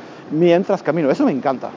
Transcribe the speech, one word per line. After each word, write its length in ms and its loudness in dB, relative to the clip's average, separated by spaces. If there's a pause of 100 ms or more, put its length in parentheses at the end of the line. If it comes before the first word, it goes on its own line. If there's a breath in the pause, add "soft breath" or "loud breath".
(320 loud breath)
mientras 520 2
camino. 260 0
Eso 160 2
me 60 2
encanta, 460 -4